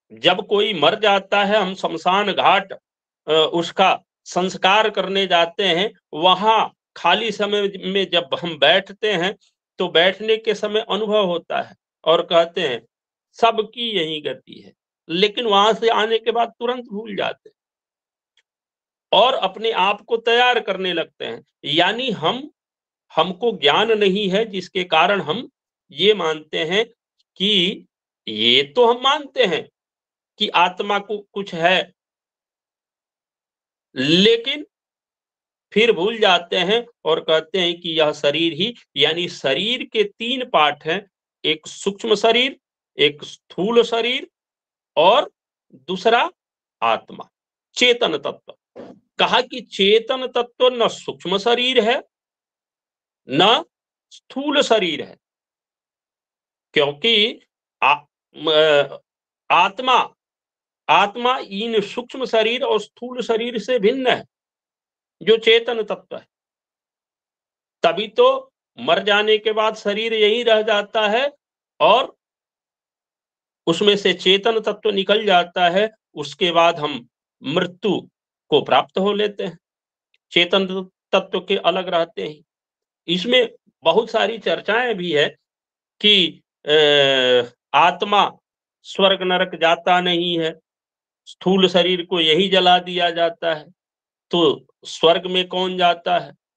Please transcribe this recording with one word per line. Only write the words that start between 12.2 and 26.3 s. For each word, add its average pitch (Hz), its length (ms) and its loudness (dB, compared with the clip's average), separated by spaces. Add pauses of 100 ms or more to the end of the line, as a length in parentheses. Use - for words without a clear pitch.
कहते 170 420 0
हैं, 117 180 -8 (460)
"सबकी 226 580 -2
यही 160 300 -4
गति 131 400 -12
है।" - 120 -20 (360)
लेकिन 202 380 -2
वहां 202 280 4
से 226 140 -2
आने 220 300 0
के 226 120 -6
बाद 233 180 -2
तुरंत 247 360 -8
भूल 208 320 -12
जाते - 320 -8
हैं - 80 -20 (1600)
और 233 220 4
अपने 202 360 -4
आप 202 300 -2
को 240 160 -4
तैयार 240 440 2
करने 185 320 -4
लगते 156 320 -8
हैं। 120 200 -12 (200)
यानी 190 460 0
हम, 190 400 -4 (640)
हमको 185 360 0
ज्ञान 160 400 2
नहीं 208 360 0
है, 202 160 0
जिसके 190 400 -8
कारण 180 360 2
हम 175 300 -8 (400)
ये 185 240 2
मानते 160 500 -4